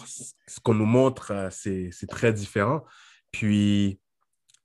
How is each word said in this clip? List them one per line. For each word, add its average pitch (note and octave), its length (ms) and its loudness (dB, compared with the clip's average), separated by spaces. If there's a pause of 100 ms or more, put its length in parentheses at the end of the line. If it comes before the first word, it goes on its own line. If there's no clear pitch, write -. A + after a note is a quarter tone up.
c-, - 180 -16 (220)
ce - 140 -18
qu'on A2+ 140 2
nous G#2+ 120 2
montre, B2+ 460 2
euh, G2 180 -6
c'est, F#2 420 -6
c'est - 160 -12
très A#2 240 2
différent. G#2 520 -2 (460)
Puis, G#2 680 2 (640)